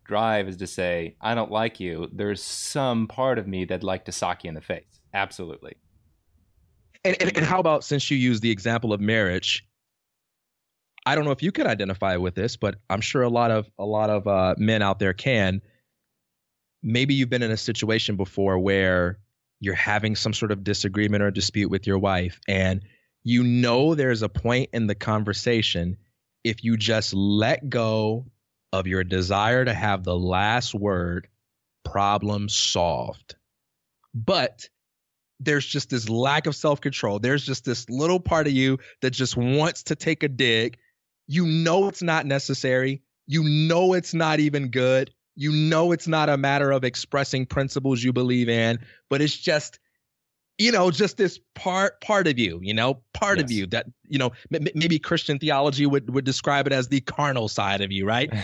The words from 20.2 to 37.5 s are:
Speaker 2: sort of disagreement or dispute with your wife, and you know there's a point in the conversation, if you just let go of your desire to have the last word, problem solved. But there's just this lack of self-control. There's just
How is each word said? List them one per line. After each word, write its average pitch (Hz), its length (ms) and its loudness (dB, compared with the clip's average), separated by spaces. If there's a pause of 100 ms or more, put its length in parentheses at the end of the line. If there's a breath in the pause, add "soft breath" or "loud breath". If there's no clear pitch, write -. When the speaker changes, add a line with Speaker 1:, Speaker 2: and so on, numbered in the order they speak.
Speaker 2:
sort 110 200 -4
of 98 120 -4
disagreement 101 580 0
or 101 80 2
dispute 98 400 -2
with 95 160 -2
your 98 120 2
wife, 92 500 -2
and 95 340 0 (400 soft breath)
you 120 200 2
know 123 520 4
there's 127 280 0
a 104 60 0
point 120 440 0
in 113 140 0
the 104 80 0
conversation, 107 1000 -2 (460)
if 110 200 -2
you 113 140 2
just 107 380 0
let 107 560 2
go 110 560 0 (460)
of 92 140 -2
your 92 180 0
desire 98 600 0
to 123 80 0
have 98 320 -2
the 90 120 -2
last 101 580 0
word, 90 540 -2 (560)
problem 101 680 0
solved. - 840 -2 (800)
But 131 540 -2 (720)
there's 143 260 0
just - 240 -4
this 113 180 -2
lack 135 380 2
of 147 80 -2
self-control. 135 640 0
There's 131 260 2
just 135 180 -6